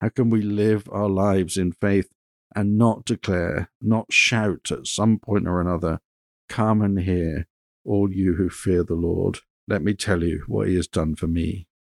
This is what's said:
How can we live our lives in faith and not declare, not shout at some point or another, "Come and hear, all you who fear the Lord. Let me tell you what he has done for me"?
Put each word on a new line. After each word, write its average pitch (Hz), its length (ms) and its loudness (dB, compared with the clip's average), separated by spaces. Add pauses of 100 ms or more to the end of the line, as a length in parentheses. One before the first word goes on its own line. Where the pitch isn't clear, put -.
How 110 80 0
can 120 200 0
we 113 140 2
live 104 480 0
our 101 180 0
lives 95 480 2
in 90 140 0
faith 98 420 0 (420)
and 104 220 0
not 113 280 2
declare, 90 640 -2 (120)
not 110 320 0
shout 107 580 0
at - 160 -8
some 107 320 2
point 101 280 -2
or 90 120 0
another, 85 400 -2 (480)
"Come 110 340 0
and 98 200 0
hear, 82 460 -2 (360)
all 101 280 0
you 95 240 0
who 90 140 0
fear 90 340 0
the 82 120 -4
Lord. 87 440 -2 (280)
Let 101 160 -2
me 104 100 0
tell 92 300 -2
you 80 240 -2
what 104 220 -2
he 92 60 2
has 85 120 0
done 80 280 -2
for 85 120 -4
me"? 85 400 -2 (140)